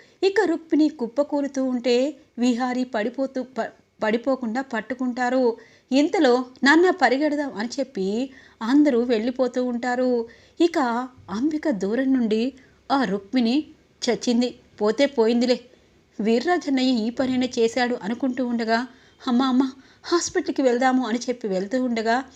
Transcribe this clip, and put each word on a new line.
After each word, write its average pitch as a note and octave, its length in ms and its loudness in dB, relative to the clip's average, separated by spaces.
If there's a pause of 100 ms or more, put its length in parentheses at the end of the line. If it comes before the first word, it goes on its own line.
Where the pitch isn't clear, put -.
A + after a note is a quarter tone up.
(240)
ఇక G4 120 2 (100)
రుక్మిణి D#4 440 0
కుప్పకూలుతూ C#4+ 720 -4
ఉంటే B3+ 520 0 (240)
విహారీ B3 440 0
పడిపోతూ, B3+ 600 -4
ప-, - 280 -8 (320)
పడిపోకుండా A#3+ 580 -2
పట్టుకుంటారు. B3 960 -2 (340)
ఇంతలో, C4 540 2 (180)
"నాన్న, D#4+ 260 6
పరిగెడదాం" C#4+ 640 0
అని G#3+ 160 -6 (100)
చెప్పి A3 500 -4 (320)
అందరూ C4 400 4
వెళ్ళిపోతూ B3+ 640 -2
ఉంటారు. B3 640 -2 (340)
ఇక E4+ 180 2 (500)
అంబిక D4+ 400 -2
దూరం A#3 440 0
నుండి A#3 400 0 (380)
ఆ C#4 120 2
రుక్మిణి, A#3 600 0 (460)
"చచ్చింది, A#3+ 460 0 (260)
పోతే A3 240 2
పోయిందిలే, A#3+ 540 2 (600)
వీర్రాజన్నయ్య C4 720 0
ఈ A#3 200 0
పనైనా B3+ 380 -2 (120)
చేశాడు" A#3+ 440 0
అనుకుంటూ B3 440 -2
ఉండగా, A#3 400 -2 (400)
"అమ్మ, B3+ 160 2
అమ్మ, C4 280 2 (320)
హాస్పిటల్కి E4+ 580 -2
వెళ్దాము" B3+ 460 2
అని A#3 120 -2
చెప్పి A#3+ 280 -6
వెళ్తూ G3+ 360 -2
ఉండగా, A#3 400 -2 (120)